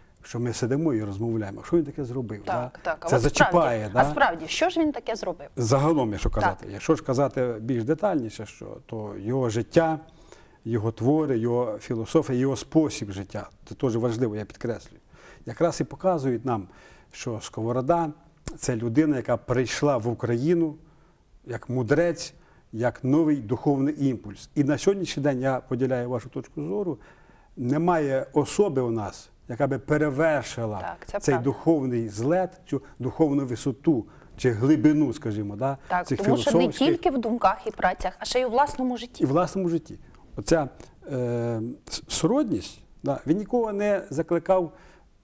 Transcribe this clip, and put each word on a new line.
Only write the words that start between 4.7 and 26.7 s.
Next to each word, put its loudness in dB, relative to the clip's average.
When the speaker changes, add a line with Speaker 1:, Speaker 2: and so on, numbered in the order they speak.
Speaker 2:
він 2
таке -6
зробив? -8
Speaker 1:
Загалом, 4
якщо 0
казати, 0
Speaker 2:
Так. -12
Speaker 1:
якщо 2
ж -6
казати 0
більш -2
детальніше, -2
що, -16
то -8
його 0
життя, 2
його -2
твори, 2
його 0
філософія, 0
його 2
спосіб 0
життя, -10
це -12
теж 0
важливо, 0
я -6
підкреслюю, -10
якраз 0
і 0
показують -2
нам, -2
що -8
Сковорода — -2
це -2
людина, 2
яка 0
прийшла 0
в -4
Україну 0
як -10
мудрець, 0
як -2
новий 4
духовний 0
імпульс. -8
І 4
на 2
сьогоднішній 0
день, 0
я 0
поділяю -2
вашу -6
точку -10
зору, -4